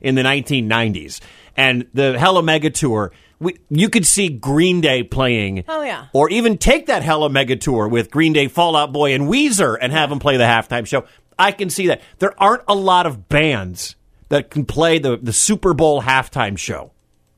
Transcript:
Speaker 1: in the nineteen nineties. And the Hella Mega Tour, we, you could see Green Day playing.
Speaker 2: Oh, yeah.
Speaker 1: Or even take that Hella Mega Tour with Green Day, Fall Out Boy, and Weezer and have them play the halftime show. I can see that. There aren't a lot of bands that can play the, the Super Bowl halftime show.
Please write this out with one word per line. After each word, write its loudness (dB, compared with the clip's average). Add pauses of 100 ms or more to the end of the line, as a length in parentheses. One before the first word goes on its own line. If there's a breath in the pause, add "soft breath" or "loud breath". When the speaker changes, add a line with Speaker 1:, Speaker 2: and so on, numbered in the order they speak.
Speaker 1:
in 0
the 2
nineteen -2
nineties. -2 (360 loud breath)
And 0
the 2
Hella 4
Mega 0
Tour, -2 (280 soft breath)
we, -6 (140)
you 2
could 2
see 2
Green 0
Day 0
playing. -2
Speaker 2:
Oh, -6
yeah. -10
Speaker 1:
Or 4
even 0
take 2
that 0
Hella 0
Mega 0
Tour -2
with 0
Green 2
Day, 2
Fall 0
Out 0
Boy, 0
and -2
Weezer 0
and -2
have 0
them -6
play 0
the 4
halftime 0
show. -4 (320 soft breath)
I 4
can -6
see -2
that. -2 (160 loud breath)
There -2
aren't 2
a 2
lot 2
of -8
bands -2 (320)
that -2
can -4
play 2
the, -2
the -6
Super 0
Bowl 2
halftime -2
show. -10 (440)